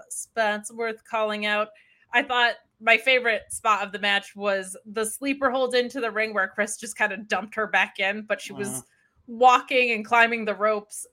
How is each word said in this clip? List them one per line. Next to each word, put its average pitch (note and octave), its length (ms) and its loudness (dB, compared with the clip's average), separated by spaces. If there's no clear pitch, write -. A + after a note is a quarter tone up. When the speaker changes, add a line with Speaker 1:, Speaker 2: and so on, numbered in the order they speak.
Speaker 1:
spots G#3+ 600 -4
worth A3+ 340 -6
calling G#3+ 400 -2
out. G#3+ 240 0
I A#3+ 100 4
thought A#3+ 320 2
my A3+ 160 6
favorite A#3+ 540 2
spot G#3 340 0
of G3 60 -12
the G3+ 80 -8
match G3+ 380 0
was G3 480 -2
the A3 200 -4
sleeper C#4 460 -2
hold B3+ 240 0
into B3 240 0
the A#3 100 -2
ring G#3+ 240 -2
where F#3+ 140 0
Chris G3+ 300 -4
just G#3 200 -12
kinda G3+ 200 0
dumped G#3 380 -4
her A3 120 -2
back G3+ 320 0
in, G3+ 220 -2
but G#3 180 -4
she - 140 -14
was C3+ 160 -6
Speaker 2:
Mm-hmm. - 680 -14
Speaker 1:
walking B3 540 4
and G#3+ 140 -4
climbing A#3 400 4
the G3+ 100 -2
ropes, G#3 580 -2